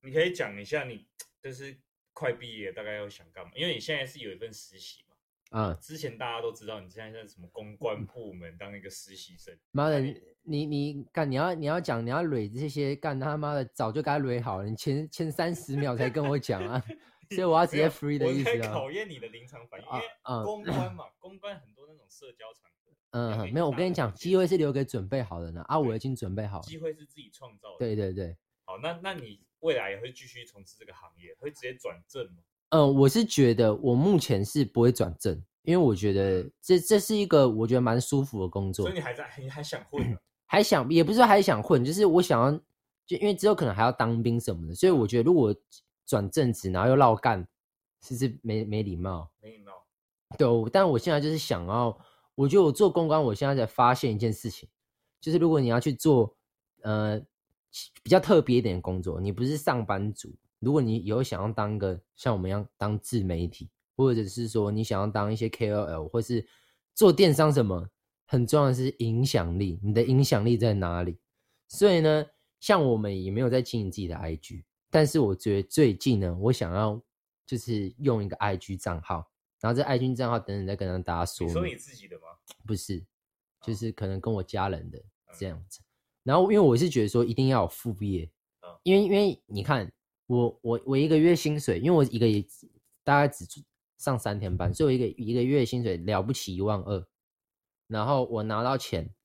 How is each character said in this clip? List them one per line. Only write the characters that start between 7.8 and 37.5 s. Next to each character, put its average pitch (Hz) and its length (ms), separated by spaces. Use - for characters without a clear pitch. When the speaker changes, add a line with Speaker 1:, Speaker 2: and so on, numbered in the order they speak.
Speaker 1:
部 110 260
门 85 260
当 101 180
一 98 40
个 95 100
实 - 260
习 - 200
生。 - 200
Speaker 2:
妈 147 160
的， 151 100
Speaker 1:
那 135 80
你 151 200
Speaker 2:
你， - 20
你 143 460
干， 156 160
你 131 60
要， 165 200
你 160 120
要 160 140
讲， 117 260
你 120 40
要 151 120
蕊 127 260
这 131 200
些， 143 260
干 143 240
他 147 180
妈 147 180
的， 139 100
早 113 160
就 147 100
该 147 180
蕊 123 220
好 110 180
了， 101 100
你 110 80
前， 151 340
前 160 220
三 175 200
十 151 240
秒 139 200
才 127 120
跟 143 160
我 139 140
讲 101 240
啊。 120 180
Speaker 1:
<laughs> - 240
Speaker 2:
所 190 80
以 185 60
我 160 140
要 175 80
直 156 100
接 156 120
free 147 280
的 135 140
意 139 140
思 120 60
啊。 - 20
Speaker 1:
没 117 60
有， - 0
我 117 40
在 107 100
考 107 200
验 208 180
你 139 80
的 117 100
临 113 160
场 123 220
反 98 140
应， - 80
Speaker 2:
啊， 127 100
Speaker 1:
因 127 400
为 110 60
公 208 180
关 117 320
嘛， 85 120
Speaker 2:
嗯。 - 120
Speaker 1:
公 190 200
关 196 200
很 110 160
多 135 140
那 156 80
种 113 120
社 - 240
交 110 220
场 - 160
合。 - 80
Speaker 2:
嗯， 120 220
Speaker 1:
要 107 120
跟 95 80
Speaker 2:
没 143 60
有， 170 80
我 143 60
跟 180 180
你 - 20
讲， 135 160
Speaker 1:
大 98 40
众 - 60
介 - 60
绍。 170 60
Speaker 2:
机 190 60
会 185 100
是 180 100
留 151 160
给 135 120
准 98 240
备 135 120
好 87 200
的 85 100
呢。 82 120
啊， 151 180
Speaker 1:
对。 135 80
Speaker 2:
我 110 80
已 - 20
经 135 160
准 98 180
备 104 140
好 101 120
了。 80 40
Speaker 1:
机 160 160
会 156 160
是 151 100
自 - 120
己 127 160
创 117 260
造 104 140
的。 - 60
Speaker 2:
对， 113 180
对， 98 160
对。 90 240
Speaker 1:
好， 95 140
那， 165 220
那 190 140
你 113 260
未 160 140
来 101 160
也 101 100
会 127 120
继 127 140
续 120 180
从 101 200
事 - 140
这 110 60
个 98 80
行 - 240
业， 85 220
会 143 120
直 147 100
接 127 140
转 - 340
正 127 180
吗？ - 160
Speaker 2:
嗯， 143 260
我 135 120
是 226 160
觉 127 300
得 110 220
我 127 180
目 170 240
前 104 260
是 139 200
不 - 160
会 120 100
转 85 300
正， 90 200
因 - 80
为 170 60
我 139 180
觉 98 180
得 95 300
这， 180 160
Speaker 1:
嗯。 170 100
Speaker 2:
这 214 140
是 214 160
一 202 100
个 143 220
我 110 160